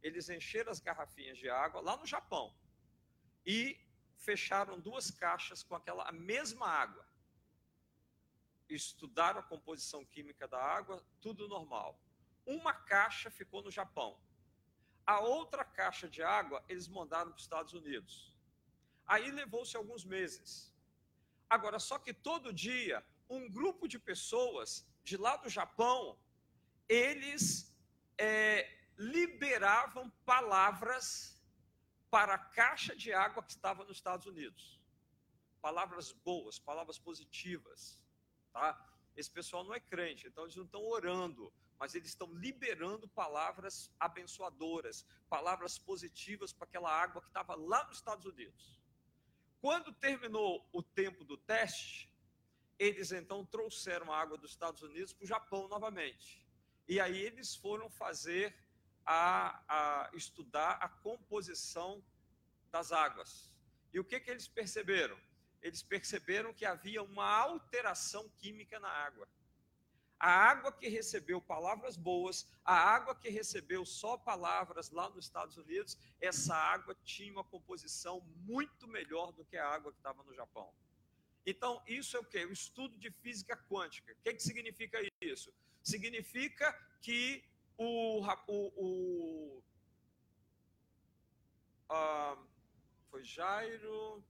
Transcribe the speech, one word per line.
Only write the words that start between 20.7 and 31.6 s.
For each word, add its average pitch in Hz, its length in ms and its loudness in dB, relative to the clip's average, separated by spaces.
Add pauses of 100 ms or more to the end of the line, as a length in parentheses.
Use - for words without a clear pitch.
Agora, 220 300 4
só - 180 -2
que 254 160 -8
todo 277 380 -4
dia, 190 500 -2 (280)
um 254 200 -8
grupo 311 380 -2
de 247 100 -6
pessoas 208 880 -2 (200)
de 190 100 -4
lá 226 220 2
do - 100 -8
Japão 220 720 2 (680)
eles, 277 880 4 (420)
é, 214 520 6 (280)
liberavam 254 1120 4 (160)
palavras 220 1120 6 (720)